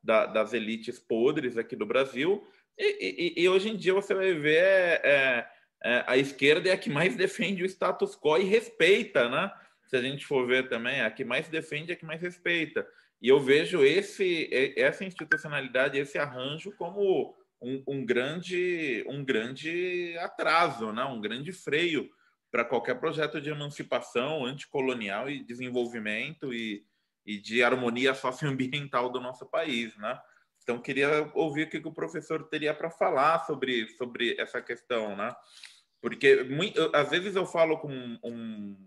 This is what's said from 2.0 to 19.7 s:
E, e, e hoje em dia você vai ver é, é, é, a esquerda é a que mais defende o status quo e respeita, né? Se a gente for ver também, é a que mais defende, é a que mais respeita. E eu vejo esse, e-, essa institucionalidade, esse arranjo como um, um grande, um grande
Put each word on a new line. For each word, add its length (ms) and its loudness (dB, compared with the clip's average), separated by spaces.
E, 600 -2
e, 60 2
e 60 6
hoje 200 2
em 60 -4
dia 180 0
você 200 0
vai 200 2
ver 300 4
é, 400 6
é, 440 4
é, 240 2
a 100 4
esquerda 520 4
é 20 4
a 60 4
que 120 -6
mais 260 2
defende 480 -2
o 20 0
status 500 -2
quo 220 2
e 60 4
respeita, 840 4
né? 220 -2
Se 80 -4
a 60 4
gente 240 -6
for 200 2
ver 220 2
também, 320 -2
é 60 2
a 60 0
que 120 -8
mais 240 -2
defende, 440 -8
é 20 -4
a 40 -8
que 80 -18
mais 160 -8
respeita. 680 -4
E 80 2
eu 100 10
vejo 440 4
esse, 680 2
e-, 260 0
essa 260 2
institucionalidade, 920 -2
esse 200 -4
arranjo 600 -6
como 580 0
um, 260 -8
um 180 -6
grande, 1000 -2
um 160 -8
grande 960 -4